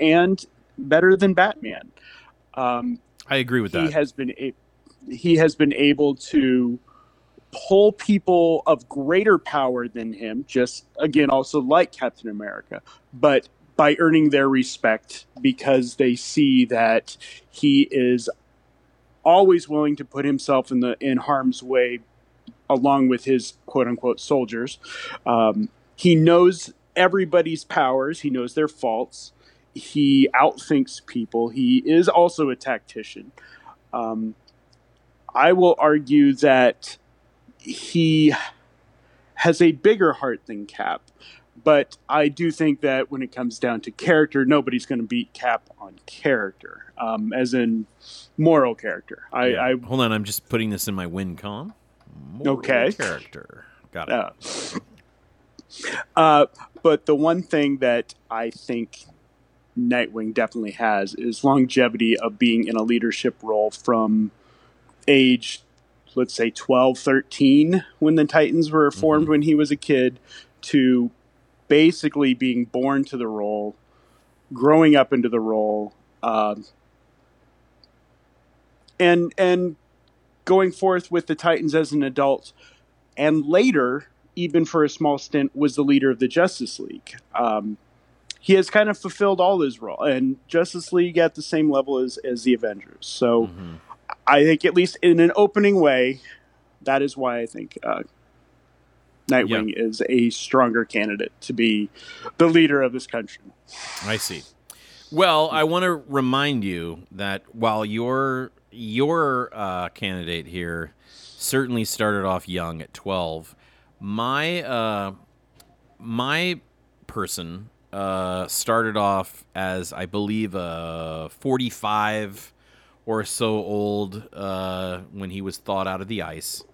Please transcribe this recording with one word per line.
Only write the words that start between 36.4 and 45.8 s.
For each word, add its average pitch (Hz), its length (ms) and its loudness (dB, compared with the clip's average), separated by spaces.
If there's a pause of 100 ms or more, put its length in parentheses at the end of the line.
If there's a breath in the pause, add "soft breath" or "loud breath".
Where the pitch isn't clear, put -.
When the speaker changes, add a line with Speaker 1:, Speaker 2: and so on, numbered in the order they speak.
Speaker 1:
he 156 720 2 (1040 loud breath)
has 165 260 0
a 165 120 6
bigger 185 420 2
heart 127 320 -6
than 104 180 -12
Cap, - 380 -8 (600 soft breath)
but 147 360 2 (100)
I 151 200 2
do 160 220 -2
think 151 300 -2
that 135 300 -2
when 139 100 -8
it 131 120 -8
comes 123 260 -8
down 117 240 -4
to - 80 -14
character, 151 560 2
nobody's 127 400 0
gonna 120 160 -6
beat 117 320 -6
Cap 117 340 -4 (100)
on 98 280 -20